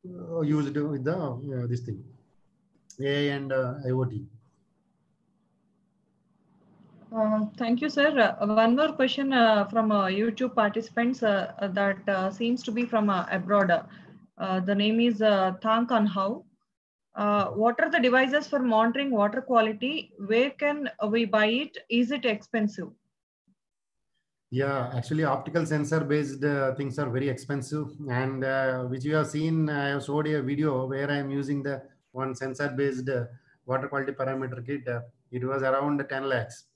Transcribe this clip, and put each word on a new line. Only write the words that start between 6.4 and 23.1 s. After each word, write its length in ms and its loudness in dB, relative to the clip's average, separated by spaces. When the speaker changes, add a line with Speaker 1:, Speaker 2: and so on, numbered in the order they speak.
Speaker 2:
Uh, 320 2
thank 240 0
you, 80 -2
sir. 500 4
Uh, 60 0
one 300 6
more 160 2
question, 400 0
uh, 380 6
from, 220 2
uh, 140 4
YouTube 480 0
participants, 680 0
uh, 360 0
uh, 100 -2
that, 280 0
uh, 220 0
seems 340 -2
to 80 -6
be 140 0
from, 240 2
uh, 220 0
abroad. 400 2
Uh, 220 -2
the 160 0
name 240 2
is, 220 2
uh, 400 4
Thang 260 2
Kan 180 4
Hao. 380 -2
Uh, 320 2
what 340 2
are 80 2
the 100 2
devices 460 4
for 140 -2
monitoring 500 2
water 320 2
quality? 760 0
Where 320 2
can 380 -2
we 180 0
buy 220 2
it? 300 -2
Is 220 2
it 140 -4
expensive? 640 -2